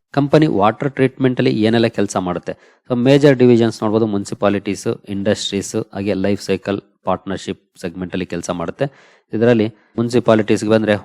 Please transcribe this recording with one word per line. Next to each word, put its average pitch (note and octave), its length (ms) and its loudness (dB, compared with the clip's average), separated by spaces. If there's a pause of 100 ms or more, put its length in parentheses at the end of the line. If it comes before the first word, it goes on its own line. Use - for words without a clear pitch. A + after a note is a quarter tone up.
(120)
ಕಂಪನಿ D3 340 2
ವಾಟರ್ A2+ 460 0
ಟ್ರೀಟ್ಮೆಂಟ್ C3 480 0
ಅಲ್ಲಿ B2+ 220 0
ಏನೆಲ್ಲ A2+ 240 2
ಕೆಲಸ G#2 300 -4
ಮಾಡುತ್ತೆ. F2+ 360 -6 (380)
So B2 60 -2
ಮೇಜರ್ C#3 400 6
ಡಿವಿಷನ್ಸ್ A#2 460 4
ನೋಡ್ಬೋದು, A2 240 0
ಮುನ್ಸಿಪಾಲಿಟೀಸ್, G2+ 840 -4 (200)
ಇಂಡಸ್ಟ್ರೀಸ್, G2+ 680 -4 (180)
ಹಾಗೆ G2 200 -4
ಲೈಫ್ G2 280 -2
ಸೈಕಲ್ G2 380 -4 (240)
ಪಾರ್ಟ್ನರ್‌ಶಿಪ್ - 760 -8
ಸೆಗ್ಮೆಂಟ್ F2+ 340 -10
ಅಲ್ಲಿ F2+ 120 -6
ಕೆಲಸ F2 240 -8
ಮಾಡುತ್ತೆ. F2 340 -8 (480)
ಇದರಲ್ಲಿ A2 420 2 (220)
ಮುನ್ಸಿಪಾಲಿಟೀಸ್ A2+ 680 0
ಗೆ G#2 60 -2
ಬಂದ್ರೆ G#2+ 340 2